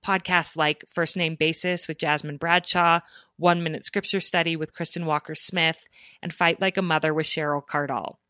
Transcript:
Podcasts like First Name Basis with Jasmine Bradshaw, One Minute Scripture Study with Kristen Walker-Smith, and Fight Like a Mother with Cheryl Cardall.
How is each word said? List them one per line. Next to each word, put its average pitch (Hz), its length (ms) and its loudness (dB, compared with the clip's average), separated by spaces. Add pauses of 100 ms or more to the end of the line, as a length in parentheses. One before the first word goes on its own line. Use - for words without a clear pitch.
Podcasts 180 520 0
like 151 320 0
First 170 260 -2
Name 165 200 -2
Basis 165 520 0
with 156 120 -6
Jasmine 151 380 -2
Bradshaw, 170 640 2 (380)
One 170 260 2
Minute 156 220 -6
Scripture 196 340 -2
Study 165 380 0
with 156 160 -8
Kristen 170 320 -6
Walker-Smith, 160 800 -2 (360)
and 175 120 -10
Fight 170 260 2
Like 190 160 0
a 190 60 0
Mother 156 320 0
with 156 140 0
Cheryl 147 380 -2
Cardall. 135 500 -4 (140)